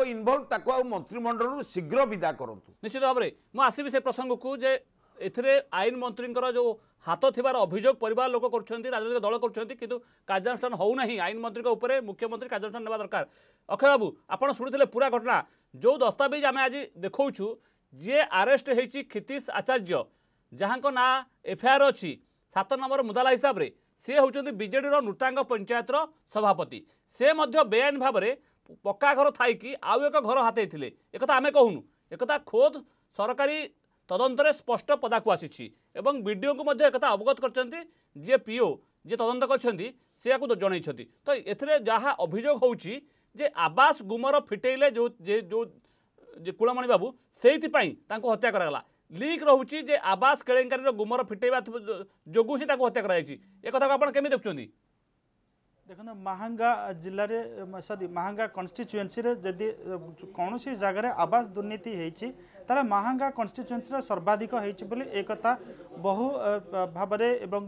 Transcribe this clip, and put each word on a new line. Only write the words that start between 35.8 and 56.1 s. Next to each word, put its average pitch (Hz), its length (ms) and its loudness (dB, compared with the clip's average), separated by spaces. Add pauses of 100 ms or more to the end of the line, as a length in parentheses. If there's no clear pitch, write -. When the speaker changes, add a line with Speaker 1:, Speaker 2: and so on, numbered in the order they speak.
Speaker 2:
ଏବଂ 254 260 0
ବିଡିଓଙ୍କୁ 214 420 -2
ମଧ୍ୟ 285 200 2
ଏକଥା 262 240 4
ଅବଗତ 220 320 2
କରିଛନ୍ତି। 254 400 -4 (360)
ଯିଏ 185 200 0
ପିଓ, 220 320 0 (380)
ଯିଏ 202 100 -6
ତଦନ୍ତ 247 280 -2
କରିଛନ୍ତି, 233 420 -2 (300)
ସେ - 140 -10
ୟାକୁ 262 140 2 (100)
ଜଣେଇଛନ୍ତି। 170 500 -4 (200)
ତ - 40 -6 (220)
ଏଥିରେ 277 300 0
ଯାହା 220 380 0
ଅଭିଯୋଗ 226 440 0
ହେଉଛି 240 320 0 (420)
ଯେ 294 100 -2 (100)
ଆବାସ 247 460 4
ଗୁମର 233 380 -2
ଫିଟେଇଲେ 262 500 2
ଯେଉଁ, 233 180 0 (120)
ଯେ, 196 220 -2
ଯେଉଁ, 214 220 -4 (760)
ଯେ 170 140 -8
କୁଳମଣି 247 340 0
ବାବୁ, 220 200 4 (240)
ସେଇଥିପାଇଁ 285 600 4 (180)
ତାଙ୍କୁ 220 220 -6
ହତ୍ୟା 220 220 2
କରାଗଲା। 160 280 0 (320)
ଲିକ୍ 294 300 -4
ରହୁଛି 277 400 4
ଯେ 277 140 0
ଆବାସ 208 460 2
କେଳେଙ୍କାରୀର 254 500 2
ଗୁମର 214 300 -2
ଫିଟେଇବା 247 380 0
ଥୁ-, 214 440 -8 (240)
ଯୋଗୁଁ 226 280 2
ହିଁ 285 100 -4
ତାକୁ 269 180 2
ହତ୍ୟା 233 180 0
କରାଯାଇଛି। 165 320 0 (300)
ଏ - 60 -4
କଥାକୁ 269 220 2
ଆପଣ 277 180 4
କେମିତି 277 260 0
ଦେଖୁଛନ୍ତି? 156 300 -6 (1200)
Speaker 3:
ଦେଖନ୍ତୁ, 208 260 -18